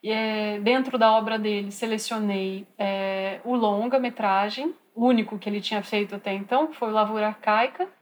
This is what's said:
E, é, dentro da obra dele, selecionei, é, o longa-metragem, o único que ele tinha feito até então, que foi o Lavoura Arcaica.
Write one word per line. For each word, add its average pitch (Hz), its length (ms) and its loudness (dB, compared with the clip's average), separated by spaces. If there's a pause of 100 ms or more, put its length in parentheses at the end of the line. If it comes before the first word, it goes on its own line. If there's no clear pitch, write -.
E, 214 100 -4
é, 214 480 -2
dentro 254 380 2
da 220 140 6
obra 220 280 2
dele, 202 320 -2
selecionei, 208 960 -4 (100)
é, 196 680 -4
o 247 120 -2
longa-metragem, 226 1160 0 (200)
o 233 120 0
único 220 320 4
que 185 100 -8
ele 208 140 -2
tinha 202 220 -2
feito 202 320 -2
até 202 180 -6
então, 247 340 0
que 311 80 -8
foi 226 140 -2
o - 20 -2
Lavoura 214 360 2
Arcaica. 226 600 0 (140)